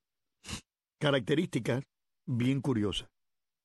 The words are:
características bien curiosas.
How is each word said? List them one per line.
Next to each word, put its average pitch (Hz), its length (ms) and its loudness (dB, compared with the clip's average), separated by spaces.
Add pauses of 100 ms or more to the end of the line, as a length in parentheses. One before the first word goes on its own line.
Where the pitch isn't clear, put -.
(1000)
características 139 800 0 (420)
bien 131 360 0
curiosas. 107 500 0 (540)